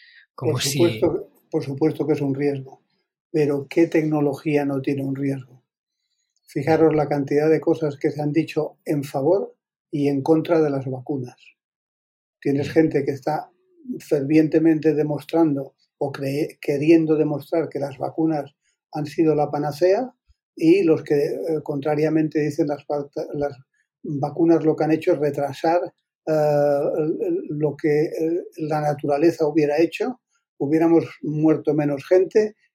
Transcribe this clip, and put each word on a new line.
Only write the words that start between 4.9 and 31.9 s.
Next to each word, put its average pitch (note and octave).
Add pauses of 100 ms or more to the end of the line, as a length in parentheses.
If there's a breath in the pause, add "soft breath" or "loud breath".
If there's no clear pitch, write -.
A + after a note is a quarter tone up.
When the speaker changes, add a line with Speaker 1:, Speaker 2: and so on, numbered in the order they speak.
Speaker 2:
un C3+
riesgo? C3+ (840)
Fijaros D#3
la D3+
cantidad C#3+
de D#3
cosas D3+
que D3+
se D3+
han D3
dicho D3+
en C#3+
favor E3 (340)
y C#3+
en C#3
contra D#3+
de D#3
las C3+
vacunas. B2+ (1040)
Tienes C#3+
Speaker 1:
Mm. -
Speaker 2:
gente D#3
que D3
está D#3 (500)
fervientemente D#3
demostrando D3 (220)
o C#3
cre-, C#3
queriendo D#3
demostrar D3+
que -
las C3+
vacunas D3 (380)
han D3+
sido D#3
la D3
panacea F3+ (460)
y F3
los D#3
que, D3+
eh, C#3+ (260)
contrariamente D3+
dicen D3
las D3
pa-, C#3+ (260)
las C#3+ (480)
vacunas D3+
lo D#3
que D#3
han D3+
hecho D#3+
es C#3+
retrasar, D3 (440)
eh, D3 (180)
el, D#3
el, F3+ (100)
lo D3+
que, D3+
eh, E3 (140)
la D3+
naturaleza D3
hubiera D3
hecho, - (360)
hubiéramos D#3+ (160)
muerto D3+
menos C#3+